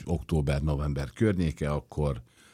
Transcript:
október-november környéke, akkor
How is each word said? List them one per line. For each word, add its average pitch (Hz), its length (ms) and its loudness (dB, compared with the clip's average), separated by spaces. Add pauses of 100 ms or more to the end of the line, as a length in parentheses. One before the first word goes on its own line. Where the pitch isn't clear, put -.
október-november 71 1040 0
környéke, 87 600 2
akkor 73 520 -2 (320)